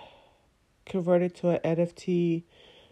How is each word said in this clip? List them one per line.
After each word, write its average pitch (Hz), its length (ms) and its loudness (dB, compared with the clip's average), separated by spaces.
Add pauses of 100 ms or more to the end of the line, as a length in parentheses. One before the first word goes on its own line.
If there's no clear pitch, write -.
(840)
convert 180 360 2
it 175 160 -4
to 175 120 0
an 170 140 2
N 165 160 0
F 170 160 -2
T. 170 500 -2 (460)